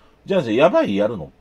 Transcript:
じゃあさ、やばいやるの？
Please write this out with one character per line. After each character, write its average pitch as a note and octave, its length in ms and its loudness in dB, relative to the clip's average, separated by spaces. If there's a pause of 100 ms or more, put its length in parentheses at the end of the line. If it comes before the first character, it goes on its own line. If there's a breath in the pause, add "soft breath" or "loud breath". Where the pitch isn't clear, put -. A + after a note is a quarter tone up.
(260 soft breath)
じ D#3 80 -4
ゃ G3 60 2
あ D#3 40 -4
さ、 A2+ 80 -4
や C3+ 180 4
ば D#4+ 140 0
い D3+ 120 -2
や G2+ 120 0
る A#2 100 -6
の？ - 240 -14